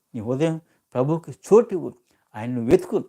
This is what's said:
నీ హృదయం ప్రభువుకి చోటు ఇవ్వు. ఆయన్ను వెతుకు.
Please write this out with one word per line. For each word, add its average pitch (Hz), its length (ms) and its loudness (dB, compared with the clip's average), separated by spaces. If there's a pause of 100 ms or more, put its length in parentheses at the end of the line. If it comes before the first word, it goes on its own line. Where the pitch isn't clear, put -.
(160)
నీ 113 60 -8
హృదయం 151 400 -2 (320)
ప్రభువుకి 147 380 -2
చోటు 220 420 4
ఇవ్వు. 139 200 -6 (420)
ఆయన్ను 117 300 -6
వెతుకు. 175 440 2